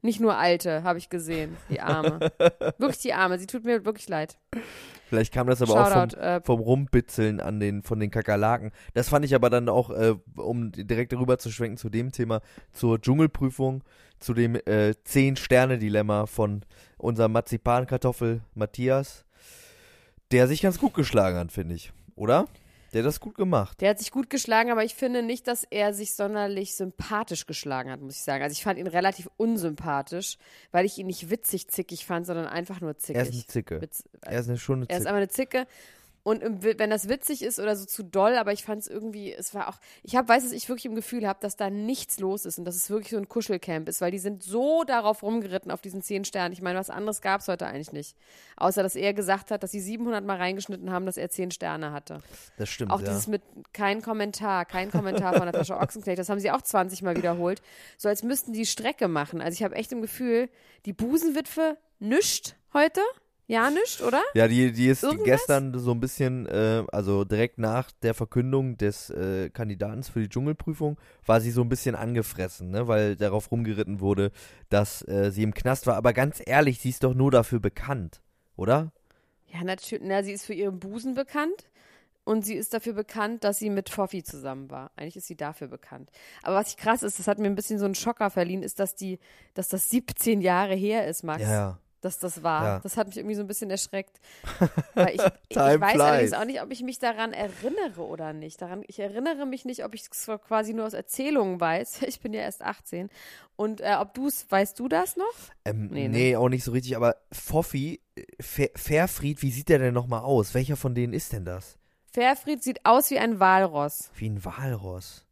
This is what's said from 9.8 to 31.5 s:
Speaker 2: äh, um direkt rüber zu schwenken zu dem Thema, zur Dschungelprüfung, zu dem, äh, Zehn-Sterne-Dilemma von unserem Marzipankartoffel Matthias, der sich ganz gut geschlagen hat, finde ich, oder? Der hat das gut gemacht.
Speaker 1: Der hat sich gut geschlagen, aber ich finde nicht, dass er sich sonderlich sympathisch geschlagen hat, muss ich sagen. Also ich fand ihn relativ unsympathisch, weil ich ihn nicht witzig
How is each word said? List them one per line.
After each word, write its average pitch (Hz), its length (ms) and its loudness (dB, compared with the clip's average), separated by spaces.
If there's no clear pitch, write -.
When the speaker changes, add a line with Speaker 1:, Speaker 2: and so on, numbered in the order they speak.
Speaker 2:
äh, 113 240 6
um 117 340 -4
direkt 113 440 -2
rüber 127 240 4
zu - 120 -6
schwenken 110 280 -4
zu 113 100 -8
dem 117 240 -2
Thema, 113 300 -2
zur 113 280 2
Dschungelprüfung, 135 840 2
zu - 140 -4
dem, 117 200 4
äh, 107 360 4
Zehn-Sterne-Dilemma 117 1200 4
von 104 360 -2
unserem 113 360 2
Marzipankartoffel 120 1080 0
Matthias, 127 680 0
der 127 160 8
sich 147 160 0
ganz 185 160 2
gut 269 160 2
geschlagen 98 440 4
hat, 85 120 -4
finde 85 240 -6
ich, - 180 -12
oder? 123 320 4
Der 113 80 2
hat 117 40 2
das 147 140 -2
gut 214 140 -12
gemacht. 170 480 0
Speaker 1:
Der 196 80 4
hat 208 80 0
sich - 120 -8
gut 254 200 -4
geschlagen, 233 400 2
aber 226 120 2
ich 220 120 -2
finde 247 280 0
nicht, 233 240 -4
dass 240 180 -2
er 208 280 0
sich 202 220 -6
sonderlich 202 600 -4
sympathisch 196 720 -6
geschlagen 131 460 -6
hat, 135 100 -10
muss 139 160 -14
ich - 60 -12
sagen. 135 200 -2
Also 147 120 -4
ich - 80 -8
fand 196 160 -2
ihn 175 80 -6
relativ 180 500 0
unsympathisch, 170 1000 -2
weil 180 140 4
ich 208 100 -4
ihn 190 100 -8
nicht 175 220 -8
witzig 196 400 -4